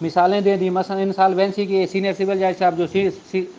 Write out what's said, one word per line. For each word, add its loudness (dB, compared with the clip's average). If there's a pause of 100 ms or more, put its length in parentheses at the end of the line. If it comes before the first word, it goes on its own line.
मिसालें 2
दे 4
दी, 0
मसलन -2
इंसॉल्वेंसी 0
की 0
सीनियर -2
सिविल -2
जज 0
साहब 0
जो 0
सी, 0
सी, -6 (100)